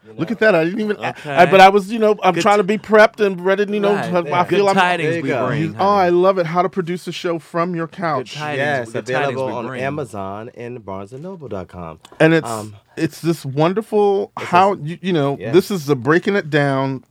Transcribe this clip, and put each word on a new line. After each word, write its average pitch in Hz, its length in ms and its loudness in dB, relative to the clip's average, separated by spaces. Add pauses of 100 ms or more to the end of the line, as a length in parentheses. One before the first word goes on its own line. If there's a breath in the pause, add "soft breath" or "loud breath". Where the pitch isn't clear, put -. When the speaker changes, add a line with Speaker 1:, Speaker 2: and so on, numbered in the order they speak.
Speaker 1:
You - 80 -20
Speaker 2:
Look - 160 -6
Speaker 1:
know? 240 40 -6
Speaker 2:
at 196 60 -8
that. 220 160 4
I 160 80 2
didn't 175 160 -2
even, 208 180 -4
I, - 120 -8
Speaker 3:
Okay. 147 260 -10
Speaker 2:
I, 175 120 6
but 190 120 6
I 190 100 12
was, 196 220 2
you 240 80 -4
know, 214 240 4
I'm 185 120 4
Speaker 3:
Good 170 60 0
Speaker 2:
trying 208 160 4
Speaker 3:
t- - 20 4
Speaker 2:
to 208 40 2
be 208 140 0
prepped 214 480 4
and 180 180 -2
ready 196 220 2
to, 202 80 -4
you 214 60 -2
know, 202 160 2
Speaker 3:
Right. - 160 -4
Speaker 2:
to, 180 80 0
I - 20 2
Speaker 1:
There. 175 240 0
Speaker 2:
feel 180 200 0
Speaker 3:
Good 196 40 4
Speaker 2:
I'm 196 60 2
Speaker 3:
tidings 180 340 2
Speaker 1:
There 170 80 -2
you 160 60 -4
Speaker 3:
we 135 60 -2
Speaker 1:
go. 127 180 -2
Speaker 3:
bring, 139 140 -2
Speaker 2:
you, 160 100 -2
oh, - 60 -12
Speaker 3:
honey. 190 120 2
Speaker 2:
I 196 200 4
love 180 280 4
it. 175 80 0
How 175 160 0
to 185 80 0
Produce 180 380 -6
a 175 40 -6
Show 170 280 -6
from 170 360 -4
Your 165 120 -4
Couch. 160 460 -6
Speaker 3:
Good 147 60 -12
tidings, 151 200 -6
Speaker 1:
Yes, 135 320 -2
Speaker 3:
good 113 160 -8
tidings - 20 -4 (220)
Speaker 1:
available 131 160 -4
Speaker 3:
we 127 60 -6
Speaker 1:
on 117 140 -8
Speaker 3:
bring. 127 140 -8
Speaker 1:
Amazon 110 760 -8
and 120 300 -14
Barnes 98 260 -12
and 135 120 -16
Noble 180 260 -16
dot 95 180 -8
com. 82 320 -14 (200)
Speaker 2:
And 160 160 4
it's, 156 120 -2
Speaker 1:
Um, 107 280 -8 (200)
Speaker 2:
it's 151 260 -6
this 156 220 -2
wonderful, 196 920 0
Speaker 1:
it's - 60 -10
a - 20 -8
Speaker 2:
how, 190 280 4
Speaker 1:
s- 135 100 -8
Speaker 2:
you, 160 180 -8
you 185 100 -2
know, 143 260 0
Speaker 1:
Yeah. 104 140 -10
Speaker 2:
this 175 200 4
is 160 160 -6
the 143 100 2
breaking 165 400 0
it 160 140 -4
down 135 600 0